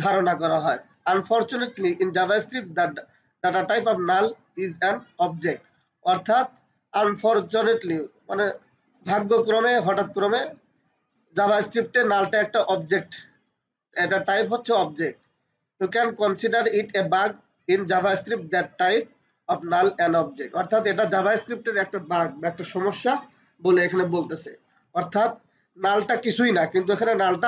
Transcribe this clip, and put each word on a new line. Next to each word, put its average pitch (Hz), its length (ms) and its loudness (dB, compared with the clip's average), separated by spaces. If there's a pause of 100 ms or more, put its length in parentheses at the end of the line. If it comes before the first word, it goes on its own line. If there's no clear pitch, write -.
ধারণা 190 300 2
করা 160 260 0
হয়। 147 200 -2 (340)
"Unfortunately, 226 760 0 (120)
in 185 140 0
JavaScript, 202 520 -2 (100)
the 175 80 2 (580)
data 180 260 2
type 226 220 0
of 190 40 0 (140)
null 196 180 2 (360)
is 175 80 -6 (160)
an 220 80 0 (220)
object।" 165 440 -2 (420)
অর্থাৎ 196 420 2 (460)
unfortunately 208 1040 0 (300)
মানে 196 160 -2 (640)
ভাগ্যক্রমে, 220 720 2
হঠাৎ 196 340 0
ক্রমে 202 280 0 (960)
JavaScript-এ 208 680 0
নালটা 202 340 2
একটা 202 220 0 (140)
object, 180 380 -2 (840)
এটা 175 220 0
type 196 340 0
হচ্ছে 240 200 -2
object। 156 460 0 (640)
"You 185 160 -2
can 233 120 2 (140)
consider 214 420 0 (140)
it 214 180 -4
a 190 80 2 (100)
bug 202 160 2 (380)
in 190 120 4 (100)
JavaScript 196 540 0 (100)
that 180 140 0 (140)
type 208 240 2 (420)
of 151 100 -2 (140)
null 180 160 4 (180)
an 165 60 2 (100)
object।" 139 380 -8
অর্থাৎ 214 220 0 (100)
এটা 202 120 2 (100)
JavaScript-এর 220 720 -2
একটা 196 140 -8
bug 170 300 -2 (120)
বা 165 80 -6
একটা 170 160 -8
সমস্যা 190 480 -2 (500)
বলে 180 240 6
এখানে 185 180 2 (120)
বলতেছে। 160 340 -6 (440)
অর্থাৎ 202 360 0 (460)
নালটা 202 400 2
কিছুই 233 360 2
না, 175 140 2
কিন্তু 185 260 0
এখানে 226 220 0
নালটা 190 340 0